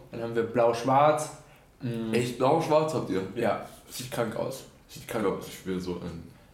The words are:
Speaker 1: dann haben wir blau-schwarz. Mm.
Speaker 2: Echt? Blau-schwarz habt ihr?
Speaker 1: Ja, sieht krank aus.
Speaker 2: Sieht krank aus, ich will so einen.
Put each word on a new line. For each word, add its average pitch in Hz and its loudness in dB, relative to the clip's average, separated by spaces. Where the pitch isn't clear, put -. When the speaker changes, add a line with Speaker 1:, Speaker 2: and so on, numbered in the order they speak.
Speaker 1:
dann 113 -8
haben 117 -4
wir 113 4
blau-schwarz. 131 4
Mm. 113 -4
Speaker 2:
Echt? 123 0
Blau-schwarz 156 4
habt 107 -2
ihr? 92 0
Speaker 1:
Ja, 110 0
sieht 127 -10
krank 110 -2
aus. - -6
Speaker 2:
Sieht - -16
krank 110 -2
aus, 92 -2
ich - -16
will 92 -4
so 90 -6
einen. 85 -12